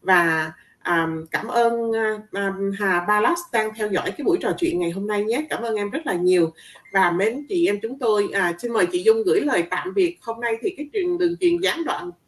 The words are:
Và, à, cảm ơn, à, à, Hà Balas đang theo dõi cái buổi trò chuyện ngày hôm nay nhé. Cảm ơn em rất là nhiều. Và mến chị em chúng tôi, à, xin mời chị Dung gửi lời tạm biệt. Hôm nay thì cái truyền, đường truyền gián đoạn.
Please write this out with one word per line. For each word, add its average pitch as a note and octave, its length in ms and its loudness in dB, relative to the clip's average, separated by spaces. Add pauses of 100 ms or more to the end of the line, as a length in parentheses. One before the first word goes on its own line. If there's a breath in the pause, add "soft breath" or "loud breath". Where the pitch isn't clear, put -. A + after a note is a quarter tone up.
Và, E3 500 2 (300 soft breath)
à, E3 260 0 (220)
cảm - 180 -4
ơn, A#3 440 2
à, A3 260 -2 (140)
à, G3 200 -2 (260)
Hà F#3 300 0
Balas A3 300 2 (140)
đang G#3+ 220 0
theo G#3+ 140 -4
dõi F#3+ 220 -2
cái C4 140 -8
buổi F3+ 160 2
trò F3+ 180 -2
chuyện F3 200 0
ngày E3+ 120 -2
hôm G3 160 -6
nay G#3 180 -2
nhé. B3+ 260 -2
Cảm C4 120 -4
ơn A3 140 -2
em G3+ 140 -2
rất D#4+ 160 -6
là F#3+ 80 -2
nhiều. F3 380 2 (400 loud breath)
Và F#3 180 4
mến A3+ 380 0
chị F3 180 2
em G3+ 160 0
chúng B3+ 160 -6
tôi, G#3 340 2
à, F3 260 0
xin A#3 140 -4
mời G3 140 4
chị F3+ 160 -2
Dung A3 240 6
gửi F3 140 4
lời A#3+ 300 0
tạm F3+ 240 -4
biệt. F3 280 2
Hôm A#3 180 -6
nay A#3 200 -2
thì G#3+ 160 -2
cái C#4+ 160 -8
truyền, F3 260 0
đường F3 220 2
truyền E3+ 200 4
gián D#4+ 240 0
đoạn. F4 260 -4 (160)